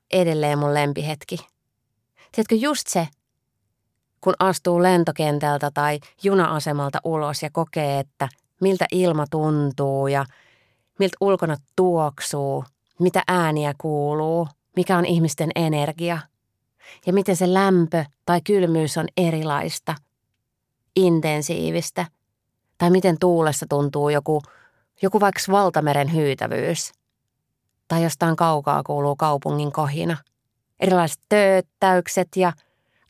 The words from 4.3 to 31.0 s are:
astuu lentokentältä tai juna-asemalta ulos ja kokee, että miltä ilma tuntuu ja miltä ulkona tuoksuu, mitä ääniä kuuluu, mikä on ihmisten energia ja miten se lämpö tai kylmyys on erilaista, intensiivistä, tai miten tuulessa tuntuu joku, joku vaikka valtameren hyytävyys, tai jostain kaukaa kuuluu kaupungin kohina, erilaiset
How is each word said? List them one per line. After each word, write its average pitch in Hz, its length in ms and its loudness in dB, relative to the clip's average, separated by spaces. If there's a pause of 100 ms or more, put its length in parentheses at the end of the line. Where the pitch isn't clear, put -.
astuu 175 440 0
lentokentältä 151 920 0
tai 147 260 -2 (220)
juna-asemalta 156 840 0
ulos 151 380 -4
ja 151 100 -6
kokee, 151 460 -2
että 139 300 -6 (320)
miltä 185 320 2
ilma 170 380 2
tuntuu 143 760 0
ja 139 180 0 (720)
miltä 190 220 -2
ulkona 180 360 0 (200)
tuoksuu, 147 880 0 (340)
mitä 180 300 2
ääniä 156 500 0
kuuluu, 156 720 -2 (280)
mikä 180 220 2
on 170 60 2
ihmisten 165 500 0
energia 160 640 -2 (880)
ja 175 60 0
miten 190 240 2
se 185 180 2
lämpö 175 500 2 (200)
tai 175 160 2
kylmyys 165 580 0
on 160 80 -4 (100)
erilaista, 160 800 -2 (1040)
intensiivistä, 165 1080 0 (720)
tai 175 120 2
miten 180 280 4
tuulessa 165 500 2
tuntuu 143 400 0
joku, 147 340 0 (600)
joku 190 180 2
vaikka 196 200 0 (100)
valtameren 160 640 2
hyytävyys, 143 800 -2 (960)
tai 165 140 0
jostain 165 340 0
kaukaa 147 460 0
kuuluu 143 340 -2
kaupungin 147 560 -2
kohina, 156 440 -2 (640)
erilaiset 180 480 2